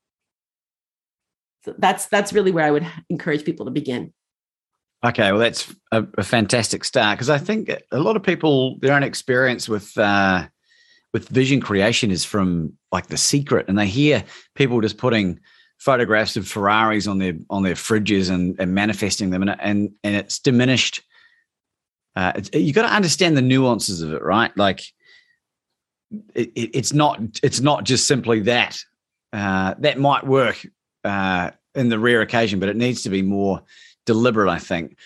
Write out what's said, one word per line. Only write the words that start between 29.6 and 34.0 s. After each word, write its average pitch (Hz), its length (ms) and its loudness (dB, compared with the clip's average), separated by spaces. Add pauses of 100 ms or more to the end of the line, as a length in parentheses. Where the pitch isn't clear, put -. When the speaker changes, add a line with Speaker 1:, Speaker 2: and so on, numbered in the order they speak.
Speaker 2:
that 135 200 0
might 139 260 0
work, 131 400 0 (380)
uh, 95 480 -2 (240)
in 127 140 2
the 113 100 0
rare 117 220 4
occasion, 104 380 0
but 98 100 0
it 104 80 -2
needs 120 260 -2
to 117 60 -6
be 95 120 0
more 98 400 -2 (440)